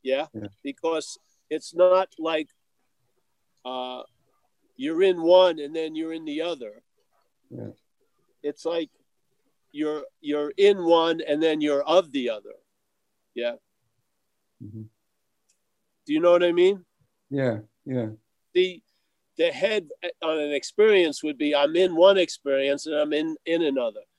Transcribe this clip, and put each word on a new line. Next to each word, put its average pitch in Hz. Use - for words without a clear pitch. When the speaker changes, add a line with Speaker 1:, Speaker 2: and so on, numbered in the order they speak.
Speaker 1:
Yeah. 269
Speaker 2:
Yeah. 104
Speaker 1:
Because 143
it's 151
not 180
like, 160
uh, 127
you're 160
in 185
one 175
and 147
then 160
you're 160
in 160
the 151
other. 123
Speaker 2:
Yeah. 113
Speaker 1:
It's 147
like 165
you're, 151
you're 147
in 196
one 165
and 151
then 156
you're 147
of 160
the 123
other. 107
Yeah. 120
Speaker 2:
Mm-hmm. 107
Speaker 1:
Do 147
you 156
know 175
what 175
I 175
mean? 180
Speaker 2:
Yeah. 127
Yeah. 123
Speaker 1:
The, 180
the 160
head 202
on 160
an 151
experience 190
would 147
be, 147
"I'm 156
in 185
one 190
experience 139
and 156
I'm 151
in, 156
in 165
another." 123